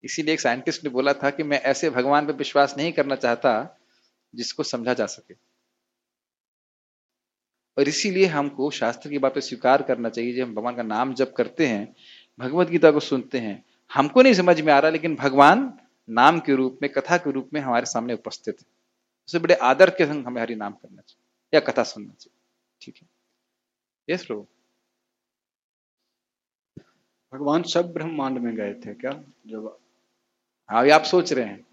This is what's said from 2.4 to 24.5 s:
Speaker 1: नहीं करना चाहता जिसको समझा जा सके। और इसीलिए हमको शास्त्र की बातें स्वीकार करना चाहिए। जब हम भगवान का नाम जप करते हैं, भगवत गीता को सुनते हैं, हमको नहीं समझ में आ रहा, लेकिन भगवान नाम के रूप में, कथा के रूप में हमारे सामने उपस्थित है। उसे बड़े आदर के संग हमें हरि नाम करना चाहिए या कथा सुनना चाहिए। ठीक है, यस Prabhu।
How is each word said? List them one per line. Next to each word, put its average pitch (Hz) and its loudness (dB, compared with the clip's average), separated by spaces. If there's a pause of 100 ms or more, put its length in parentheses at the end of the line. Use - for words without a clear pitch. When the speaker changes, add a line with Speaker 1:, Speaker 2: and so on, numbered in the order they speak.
Speaker 1:
नहीं 160 -4
करना 139 -2
चाहता 120 -2 (560)
जिसको 117 -10
समझा 123 -4
जा 110 -2
सके। - -16 (2500)
और 139 2
इसीलिए 190 0
हमको 143 -4
शास्त्र 120 -6
की 143 -6
बातें 135 -2
स्वीकार 131 0
करना 120 -4
चाहिए। 120 -6
जब 127 -4
हम 117 -8
भगवान 120 -6
का 120 -8
नाम 117 -4
जप 131 -2
करते 127 -2
हैं, 110 -4 (420)
भगवत 151 -2
गीता 160 6
को 147 2
सुनते 131 -4
हैं, 107 -8 (300)
हमको 143 4
नहीं 254 8
समझ 175 4
में 151 4
आ 139 8
रहा, 156 4
लेकिन 160 -2
भगवान 143 4 (320)
नाम 139 4
के 143 0
रूप 131 -2
में, 139 -6
कथा 160 0
के 170 -2
रूप 131 -6
में 151 -4
हमारे 123 -2
सामने 120 -4
उपस्थित - -10
है। - -20 (640)
उसे 170 -4
बड़े 170 4
आदर 139 4
के 180 0
संग 143 -6
हमें 123 -6
हरि 113 -6
नाम 104 -10
करना 98 -20
चाहिए - -20
या 139 2
कथा 127 0
सुनना 104 -10
चाहिए। - -20 (400)
ठीक - -20
है, - -20 (1080)
यस 175 -10
Prabhu। 104 -10 (3000)